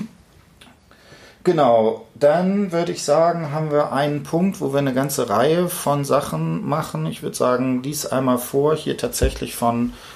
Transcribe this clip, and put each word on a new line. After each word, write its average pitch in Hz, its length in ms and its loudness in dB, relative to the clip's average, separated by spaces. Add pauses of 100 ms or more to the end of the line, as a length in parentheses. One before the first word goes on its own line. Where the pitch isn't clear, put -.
(1400)
Genau, 120 720 4
dann 180 580 2
würde 170 200 0
ich - 100 -6
sagen, 165 500 2
haben 156 180 -2
wir 147 220 2
einen 143 300 -2
Punkt, 175 400 0
wo 139 100 -2
wir 139 60 2
eine 139 160 0
ganze 135 340 -2
Reihe 151 400 2
von 143 360 -2
Sachen 160 640 -2
machen. 156 400 -4
Ich 147 160 -8
würde - 140 -8
sagen, 127 460 0
lies 147 240 -6
einmal 131 320 0
vor, 139 360 0
hier 143 220 -4
tatsächlich - 580 -2
von, 120 380 0 (220)